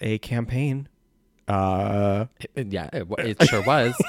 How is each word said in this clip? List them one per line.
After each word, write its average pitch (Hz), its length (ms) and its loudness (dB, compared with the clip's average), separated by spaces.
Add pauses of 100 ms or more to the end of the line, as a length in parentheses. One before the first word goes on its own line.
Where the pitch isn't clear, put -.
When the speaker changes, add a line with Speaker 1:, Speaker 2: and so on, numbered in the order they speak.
Speaker 1:
a 110 180 -2
campaign. 131 720 -2 (600)
Uh, 101 800 0 (140)
Speaker 2:
It, - 140 -12
it, 113 180 -6
yeah, 87 200 -4
it, 95 160 -6
wa-, 104 100 -6
it 117 300 0
sure 104 140 0
was. 123 320 2 (140)